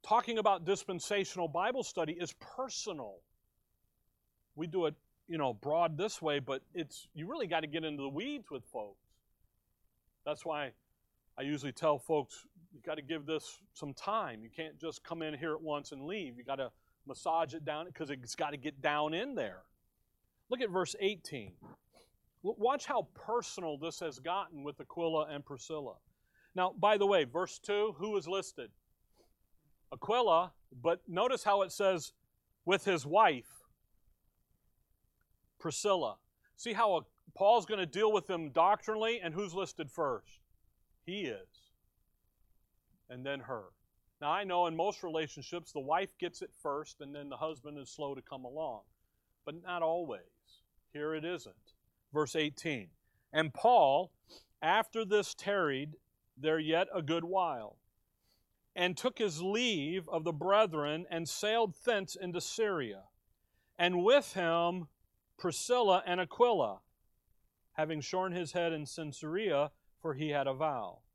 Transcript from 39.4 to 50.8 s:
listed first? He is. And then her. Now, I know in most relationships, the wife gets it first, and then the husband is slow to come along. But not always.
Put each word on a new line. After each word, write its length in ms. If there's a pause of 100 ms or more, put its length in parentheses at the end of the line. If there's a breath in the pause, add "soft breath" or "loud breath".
listed 360
first? 520 (640)
He 160
is. 500 (1400)
And 160
then 140
her. 320 (480)
Now, 120
I 120
know 240
in 80
most 280
relationships, 680
the 80
wife 380
gets 240
it 100 (100)
first, 380
and 160
then 140
the 80
husband 400
is 120
slow 240
to 80
come 220
along. 400 (640)
But 180
not 180
always. 400 (680)